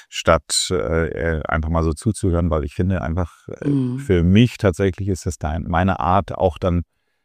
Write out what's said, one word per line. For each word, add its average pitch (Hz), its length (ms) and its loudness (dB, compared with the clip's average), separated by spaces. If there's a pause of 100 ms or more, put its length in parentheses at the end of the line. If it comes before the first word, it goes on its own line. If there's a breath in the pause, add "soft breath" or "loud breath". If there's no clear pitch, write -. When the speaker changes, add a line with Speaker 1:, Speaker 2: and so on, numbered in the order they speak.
Speaker 1:
statt, - 640 0
äh, 80 380 0 (320)
äh, - 80 -8
einfach 80 220 -2
mal 82 140 2
so 80 100 0
zuzuhören, 85 580 0
weil 76 120 0
ich - 120 -10
finde 92 260 0
einfach, 82 460 -6
äh, - 200 -4
Speaker 2:
Mhm. 131 300 -2
Speaker 1:
für 101 240 2
mich 98 380 6
tatsächlich 98 480 0
ist 98 180 -4
das 92 140 -6
dein-, 80 240 -4
meine 90 360 0
Art, 90 320 0
auch - 280 -2
dann 87 240 0 (420)